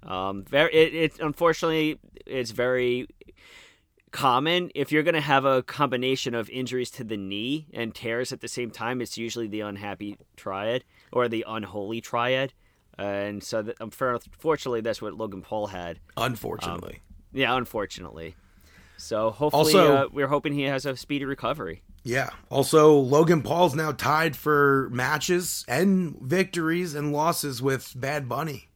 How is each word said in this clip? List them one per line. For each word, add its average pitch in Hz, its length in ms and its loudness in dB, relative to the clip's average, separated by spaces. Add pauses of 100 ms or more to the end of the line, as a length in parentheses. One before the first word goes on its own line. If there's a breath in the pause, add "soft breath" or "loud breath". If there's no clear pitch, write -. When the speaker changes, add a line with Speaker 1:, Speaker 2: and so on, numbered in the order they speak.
Speaker 1:
Um, 95 420 -6
very, 147 300 4
it, 160 200 6
it, 160 260 0
unfortunately, 160 760 2 (280)
it's 123 240 -4
very 123 580 0 (1000 soft breath)
common. 147 640 2
If 139 180 -2
you're 151 120 4
gonna 160 180 2
have 139 240 4
a 131 160 4
combination 131 720 -2
of 113 160 -4
injuries 127 400 -4
to - 140 -12
the 110 120 -6
knee 107 560 -6
and 113 220 -6
tears 120 380 -4
at 123 100 -12
the 117 60 -10
same 120 220 -6
time, 120 300 -6
it's 113 160 -8
usually 113 320 -6
the 104 120 -6
unhappy 104 580 -8 (180)
triad 104 480 -4 (260 soft breath)
or 123 160 2
the 113 220 -4
unholy 107 540 -8
triad. 127 500 -2 (480)
And 101 440 -4
so, 110 180 -4
th-, 107 180 -8
um, 110 100 -12
for-, 123 280 -2 (220)
fortunately, 139 400 -2
that's 110 200 -4
what 104 140 -8
Logan 98 260 -8
Paul 104 280 -6
had. 85 320 -10 (160)
Speaker 2:
Unfortunately. 87 800 -6
Speaker 1:
Um, - 60 -20 (320)
yeah, 127 240 0
unfortunately. 90 800 -8 (640 soft breath)
So 110 340 -2
hopefully, 147 360 2
Speaker 2:
Also 156 280 8
Speaker 1:
uh, 139 160 4
we're 139 160 -2
hoping 147 260 0
he 143 120 0
has 135 200 -2
a 135 120 -4
speedy 143 280 -4
recovery. 120 600 -6 (180)
Speaker 2:
Yeah. 123 280 -2 (200)
Also, 151 480 8
Logan 147 440 6
Paul's 147 340 4
now 156 160 -2
tied 151 420 2
for 143 560 2
matches 147 800 -2
and 180 520 0
victories 170 760 -2
and 147 160 -4
losses 147 500 -2
with 135 320 -2
Bad 135 340 -4
Bunny. 135 480 -6